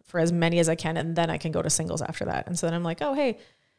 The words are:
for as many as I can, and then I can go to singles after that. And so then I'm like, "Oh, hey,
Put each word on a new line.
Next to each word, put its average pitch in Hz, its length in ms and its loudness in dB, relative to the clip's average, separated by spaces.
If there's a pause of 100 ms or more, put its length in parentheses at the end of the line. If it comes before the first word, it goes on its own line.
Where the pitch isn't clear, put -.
for - 160 -2
as 170 120 4
many 170 260 4
as 165 120 6
I 160 40 2
can, 165 220 -2
and 165 200 -4
then 170 120 4
I 165 80 -2
can 160 160 -4
go 165 80 0
to 160 80 -2
singles - 320 0
after - 260 -6
that. - 200 -4
And 175 120 -6
so - 80 -2
then 165 80 0
I'm 175 100 -2
like, 165 180 -4
"Oh, 285 120 0
hey, 269 220 0 (420)